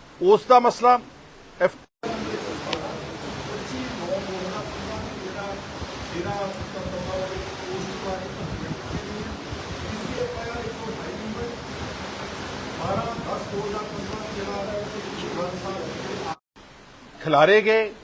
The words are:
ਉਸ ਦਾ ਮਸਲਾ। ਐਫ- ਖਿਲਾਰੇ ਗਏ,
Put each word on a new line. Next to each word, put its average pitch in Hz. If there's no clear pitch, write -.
ਉਸ 202
ਦਾ 247
ਮਸਲਾ। 240
ਐਫ- 180
ਖਿਲਾਰੇ 165
ਗਏ, 220